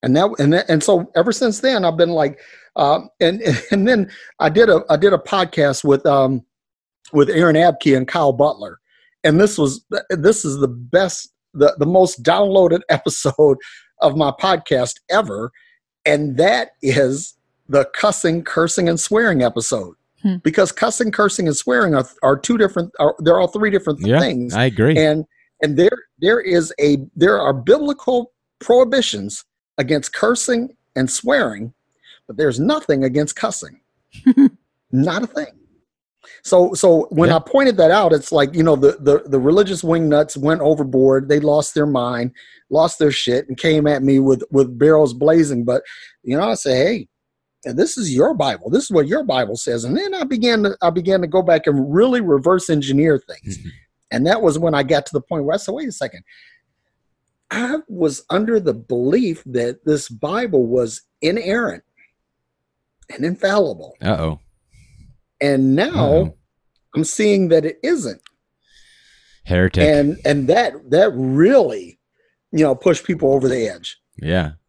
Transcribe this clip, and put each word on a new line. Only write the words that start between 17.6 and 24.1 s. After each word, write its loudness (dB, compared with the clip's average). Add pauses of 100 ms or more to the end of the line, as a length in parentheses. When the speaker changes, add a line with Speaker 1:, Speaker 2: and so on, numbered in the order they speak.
Speaker 1:
the 2
cussing, -2
cursing, -2
and -2
swearing 0
episode. -4 (300)
Speaker 2:
Hmm. -2
Speaker 1:
Because 0
cussing, -2
cursing, -2
and -2
swearing 0
are, 0 (160)
are 2
two -2
different, -2
are, 2
they're 4
all 0
three -2
different -2
Speaker 3:
Yeah, 2